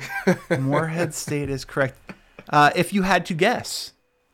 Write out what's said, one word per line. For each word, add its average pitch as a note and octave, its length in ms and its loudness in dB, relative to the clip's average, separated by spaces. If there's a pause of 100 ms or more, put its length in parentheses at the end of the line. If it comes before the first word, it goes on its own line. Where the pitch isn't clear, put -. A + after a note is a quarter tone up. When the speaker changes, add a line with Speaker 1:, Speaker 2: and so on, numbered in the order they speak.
(140)
Speaker 1:
<laughs> F3 460 0
Speaker 2:
Morehead D#3 520 -2
State C#3+ 380 -6
is C3+ 140 -6
correct. C3+ 340 -2 (500)
Uh, D3 280 6
if F3+ 160 0
you G3 100 2
had F3+ 240 2
to F#3 80 -4
guess, D#3+ 600 -2 (400)